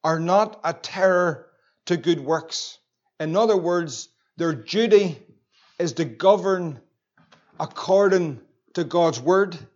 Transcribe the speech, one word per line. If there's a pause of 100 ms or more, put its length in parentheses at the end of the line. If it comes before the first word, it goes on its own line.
are
not
a
terror (360)
to
good
works." (420)
In
other
words, (280)
their
duty (580)
is
to
govern (800)
according (340)
to
God's
word. (200)